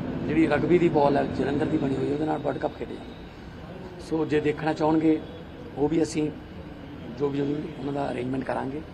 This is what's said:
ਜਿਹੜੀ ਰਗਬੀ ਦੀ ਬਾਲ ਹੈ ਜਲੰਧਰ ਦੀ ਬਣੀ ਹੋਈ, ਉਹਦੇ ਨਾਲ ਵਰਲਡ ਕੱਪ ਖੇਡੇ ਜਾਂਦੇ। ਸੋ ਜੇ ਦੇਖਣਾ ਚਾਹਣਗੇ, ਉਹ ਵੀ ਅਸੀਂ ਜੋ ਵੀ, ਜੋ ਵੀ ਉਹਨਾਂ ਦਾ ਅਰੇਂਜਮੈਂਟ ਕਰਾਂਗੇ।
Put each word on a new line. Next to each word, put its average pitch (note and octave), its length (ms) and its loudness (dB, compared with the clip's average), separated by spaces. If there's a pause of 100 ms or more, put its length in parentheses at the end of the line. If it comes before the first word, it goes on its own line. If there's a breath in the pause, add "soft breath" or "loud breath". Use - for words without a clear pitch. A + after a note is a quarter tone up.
(280)
ਜਿਹੜੀ D#3 200 4
ਰਗਬੀ D3+ 300 6
ਦੀ E3+ 120 6
ਬਾਲ C#3+ 280 6
ਹੈ C#3 60 4
ਜਲੰਧਰ C#3 420 0
ਦੀ D#3 120 2
ਬਣੀ C3+ 180 0
ਹੋਈ, C3 180 0
ਉਹਦੇ D3+ 120 0
ਨਾਲ D#3 120 0
ਵਰਲਡ C#3 200 -2
ਕੱਪ C#3+ 200 -4
ਖੇਡੇ A#2 180 -8
ਜਾਂਦੇ। - 180 -12 (880)
ਸੋ D#3+ 240 0
ਜੇ D3+ 140 2
ਦੇਖਣਾ D3 340 2
ਚਾਹਣਗੇ, D#3 480 4 (560)
ਉਹ D3 120 4
ਵੀ D#3+ 140 4
ਅਸੀਂ D3+ 280 0 (880)
ਜੋ C#3+ 100 0
ਵੀ, C#3 80 -2
ਜੋ C#3+ 80 2
ਵੀ D3 100 0 (240)
ਉਹਨਾਂ C#3 140 -4
ਦਾ C#3+ 180 -2
ਅਰੇਂਜਮੈਂਟ B2+ 320 -4
ਕਰਾਂਗੇ। B2+ 380 -4 (120)